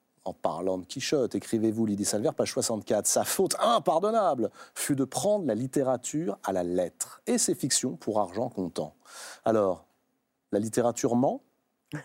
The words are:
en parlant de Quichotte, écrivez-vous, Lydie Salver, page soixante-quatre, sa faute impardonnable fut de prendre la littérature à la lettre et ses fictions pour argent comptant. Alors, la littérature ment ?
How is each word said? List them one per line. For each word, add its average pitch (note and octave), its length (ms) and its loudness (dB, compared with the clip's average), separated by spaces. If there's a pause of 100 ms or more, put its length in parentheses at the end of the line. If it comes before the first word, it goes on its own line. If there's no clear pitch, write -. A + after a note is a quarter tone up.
(240)
en - 100 -6
parlant F#2 440 -2
de F#2 60 -8
Quichotte, C3 500 -2
écrivez-vous, A2 520 0
Lydie G2+ 180 0
Salver, A2+ 320 0
page - 160 0
soixante-quatre, A2 540 0
sa A2 180 2
faute - 340 0
impardonnable F3+ 920 2 (240)
fut - 220 -2
de C3+ 80 2
prendre G3 420 0
la A2+ 80 2
littérature C3 920 -2
à G2+ 80 -2
la F#2 100 2
lettre F2 640 -2
et A#3 120 2
ses - 160 2
fictions C#3 420 -2
pour G#2+ 240 -2
argent G#2 300 -2
comptant. E2+ 440 -6 (520)
Alors, G2+ 400 2 (640)
la G#2 60 4
littérature A#2 580 0
ment ? D#3 260 0 (640)